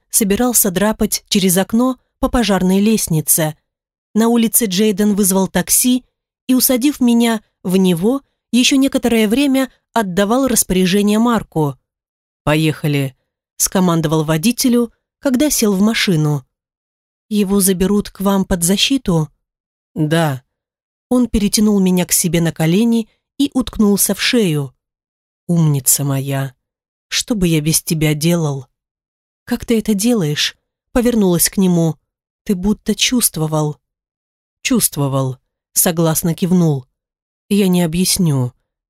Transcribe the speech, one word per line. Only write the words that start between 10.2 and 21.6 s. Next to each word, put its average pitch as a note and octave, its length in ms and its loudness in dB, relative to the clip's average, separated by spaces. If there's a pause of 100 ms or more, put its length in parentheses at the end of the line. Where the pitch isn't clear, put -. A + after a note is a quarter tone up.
распоряжение G3+ 720 0
Марку. E3 580 -2 (680)
«Поехали», D3 720 0 (420)
скомандовал E3 680 0
водителю, A#3 680 0 (280)
когда C#4 300 0
сел G#3 240 0
в F#3 80 0
машину. D#3 640 0 (840)
«Его G3+ 300 0
заберут G3 500 0
к - 120 -16
вам G3 240 0
под F3 180 -2
защиту?» F#3 640 0 (680)
«Да». D#3 480 0 (680)
Он B3 180 2
перетянул G#3 520 2